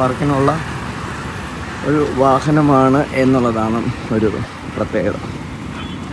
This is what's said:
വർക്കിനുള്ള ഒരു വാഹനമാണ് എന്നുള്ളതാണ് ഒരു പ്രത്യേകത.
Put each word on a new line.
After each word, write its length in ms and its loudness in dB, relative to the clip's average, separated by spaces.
വർക്കിനുള്ള 480 2
ഒരു 120 2
വാഹനമാണ് 800 4
എന്നുള്ളതാണ് 560 2
ഒരു 120 2
പ്രത്യേകത. 400 -2